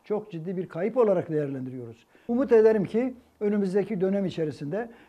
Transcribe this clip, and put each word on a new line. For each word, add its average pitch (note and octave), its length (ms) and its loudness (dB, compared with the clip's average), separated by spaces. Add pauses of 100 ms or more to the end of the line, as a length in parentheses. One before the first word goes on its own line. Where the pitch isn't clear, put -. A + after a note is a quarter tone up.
çok G#3 260 -6
ciddi E3+ 260 -8
bir F3+ 120 -6
kayıp G#3 280 -4
olarak G3+ 340 2
değerlendiriyoruz. C3 760 -6 (220)
Umut A#3+ 240 0
ederim A3 320 6
ki B3+ 300 -2 (260)
önümüzdeki G3+ 600 0
dönem F#3+ 240 0
içerisinde E3 640 -4 (180)